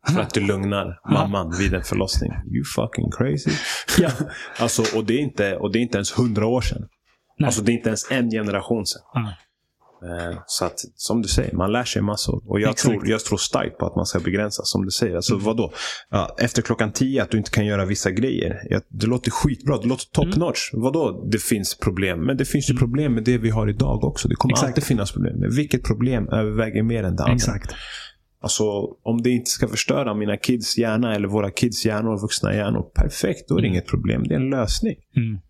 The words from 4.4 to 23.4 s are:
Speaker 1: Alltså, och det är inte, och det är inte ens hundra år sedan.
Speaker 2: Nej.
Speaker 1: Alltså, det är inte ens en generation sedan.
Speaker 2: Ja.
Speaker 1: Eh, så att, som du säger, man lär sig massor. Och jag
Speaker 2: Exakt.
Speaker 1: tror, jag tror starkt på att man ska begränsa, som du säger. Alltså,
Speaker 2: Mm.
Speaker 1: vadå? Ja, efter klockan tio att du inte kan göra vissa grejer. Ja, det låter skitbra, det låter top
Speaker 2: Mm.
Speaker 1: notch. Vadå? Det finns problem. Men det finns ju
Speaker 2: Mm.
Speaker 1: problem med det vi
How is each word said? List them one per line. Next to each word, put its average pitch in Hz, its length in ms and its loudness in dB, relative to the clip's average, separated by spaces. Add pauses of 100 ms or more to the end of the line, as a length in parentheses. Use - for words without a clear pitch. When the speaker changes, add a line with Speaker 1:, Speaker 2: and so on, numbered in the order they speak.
Speaker 1:
Alltså, 113 380 2
och 107 60 0
det 113 100 2
är 139 60 2
inte, 101 360 0
och 98 160 -2
det 113 60 2
är 120 40 4
inte 120 160 0
ens - 200 -2
hundra 110 280 2
år 120 140 2
sedan. - 280 -2 (500)
Speaker 2:
Nej. 151 80 2
Speaker 1:
Alltså, 117 160 0
det 117 100 4
är - 20 4
inte 113 140 -2
ens 107 220 -4
en 120 200 2
generation 104 560 -2
sedan. - 160 -8 (120)
Speaker 2:
Ja. 110 180 -2 (720)
Speaker 1:
Eh, 87 440 -8
så - 180 -2
att, 85 100 -4 (200)
som 113 280 -2
du - 60 -4
säger, - 280 0
man 95 160 0
lär 123 120 0
sig 104 180 -2
massor. - 440 -2
Och 101 140 0
jag 107 100 2
Speaker 2:
Exakt. 107 100 -4 (140)
Speaker 1:
tror, 104 140 -2
jag 107 120 2
tror - 180 0
starkt - 400 -2
på 85 80 0
att - 100 -2
man 85 100 0
ska 87 140 -2
begränsa, 101 440 2
som 98 200 0
du 95 60 -4
säger. 92 260 0
Alltså, 98 180 2
Speaker 2:
Mm. 98 100 -2
Speaker 1:
vadå? 110 280 0 (380)
Ja, - 280 -2
efter 120 240 2
klockan 107 300 0
tio 131 300 0
att - 80 -4
du 113 80 2
inte 101 120 -2
kan 104 160 2
göra 101 180 2
vissa 98 260 0
grejer. - 480 0 (120)
Ja, 98 180 2
det 104 180 -2
låter 120 240 0
skitbra, 139 480 0
det 120 100 -2
låter 127 240 -2
top - 120 4
Speaker 2:
Mm. 170 140 0
Speaker 1:
notch. - 340 0
Vadå? 127 600 0
Det 107 100 2
finns - 360 -2
problem. 90 480 0
Men 135 100 2
det 135 80 0
finns 143 260 0
ju - 20 4
Speaker 2:
Mm. 123 60 2
Speaker 1:
problem 131 360 2
med 110 100 0
det 123 140 4
vi 113 120 2